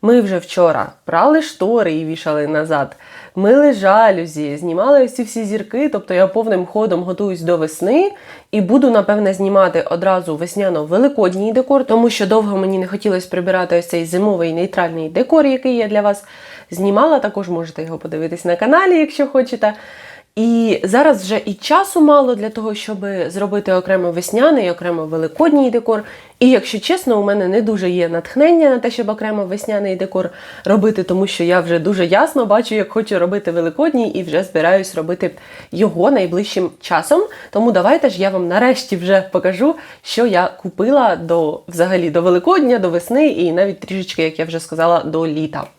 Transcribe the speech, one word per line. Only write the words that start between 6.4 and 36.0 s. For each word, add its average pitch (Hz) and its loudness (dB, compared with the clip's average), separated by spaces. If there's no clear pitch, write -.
ходом 180 -2
готуюсь 185 -4
до 170 0
весни 196 0
і 208 0
буду, 247 4
напевне, 208 2
знімати 190 2
одразу 170 -2
весняно-великодній 190 0
декор, 262 2
тому 233 2
що 214 -2
довго 208 0
мені 190 -2
не 190 -4
хотілося 185 -4
прибирати 180 0
ось 170 -8
цей 170 -4
зимовий 175 -2
нейтральний 165 -4
декор, 254 2
який 262 0
я 226 -2
для 208 0
вас 202 0
знімала. 202 2
Також 202 -6
можете 165 -8
його 160 -10
подивитись 160 -8
на 175 0
каналі, 330 2
якщо 302 0
хочете. 247 0
І 226 2
зараз 233 2
вже 196 -4
і 208 -6
часу 359 0
мало 285 6
для 208 -6
того, 220 -8
щоб 214 -10
зробити 196 -4
окремо 185 0
весняний, 208 2
окремо 170 -6
великодній 240 2
декор. 226 -2
І, 247 6
якщо 247 2
чесно, 269 0
у 202 0
мене 202 0
не 202 0
дуже 208 -2
є 175 -2
натхнення 294 2
на 254 2
те, 233 -4
щоб 220 -6
окремо 214 -4
весняний 202 -4
декор 185 -4
робити, 208 2
тому 190 -2
що 175 -4
я 175 2
вже 170 0
дуже 185 0
ясно 240 2
бачу, 220 0
як 208 -2
хочу 214 -2
робити 180 -2
великодній, 226 0
і 185 -6
вже 165 -2
збираюсь 185 0
робити 170 -4
його 180 0